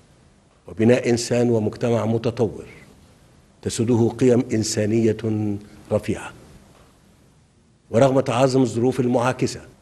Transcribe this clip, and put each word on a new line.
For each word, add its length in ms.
وبناء 420
إنسان 400
ومجتمع 560
متطور 580
تسوده 460
قيم 340
إنسانية 640
رفيعة. 400
ورغم 300
تعاظم 420
الظروف 380
المعاكسة 600